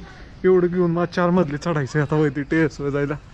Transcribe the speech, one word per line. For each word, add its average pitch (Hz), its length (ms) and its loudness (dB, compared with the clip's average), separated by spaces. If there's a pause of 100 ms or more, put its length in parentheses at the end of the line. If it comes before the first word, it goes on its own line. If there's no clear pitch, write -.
(440)
एवढं 185 220 4
घेऊन 175 240 0
मला 170 160 0
चार 175 240 0
मजले 170 260 2
चढायचं 151 420 -2
आहे - 20 4
आता 151 160 0
वरती 147 260 0
टेरेसवर 147 480 0
जायला. 143 240 -2 (200)